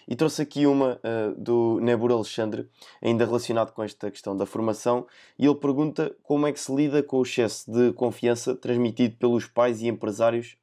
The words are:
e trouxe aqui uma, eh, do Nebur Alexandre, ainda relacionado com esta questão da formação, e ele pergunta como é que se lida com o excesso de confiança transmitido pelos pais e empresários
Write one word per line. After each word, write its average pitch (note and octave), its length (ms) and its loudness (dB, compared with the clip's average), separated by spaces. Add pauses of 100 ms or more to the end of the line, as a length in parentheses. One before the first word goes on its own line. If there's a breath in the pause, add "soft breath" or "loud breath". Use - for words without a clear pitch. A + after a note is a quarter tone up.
e A#2+ 80 -4
trouxe D#3 260 0
aqui C#3+ 240 0
uma, C#3 380 4
eh, A2+ 340 -2
do A#2 440 2
Nebur A#2+ 300 2
Alexandre, A2 580 -2 (320 loud breath)
ainda A#2 240 2
relacionado A2+ 480 0
com A2+ 100 -6
esta G#2 260 -8
questão G2 280 -8
da G2 80 -2
formação, A#2 600 -2 (320 soft breath)
e B2+ 80 2
ele C#3+ 100 6
pergunta C#3+ 680 -2
como D3 240 0
é C#3+ 60 -2
que C#3+ 60 -10
se - 140 -6
lida C#3+ 300 2
com C3+ 140 -2
o B2+ 60 4
excesso A#2 460 -2
de A#2+ 240 4
confiança A#2+ 640 -2
transmitido A#2+ 600 0
pelos A#2+ 280 2
pais A#2+ 360 0
e A#2 60 -2
empresários A#2 760 -2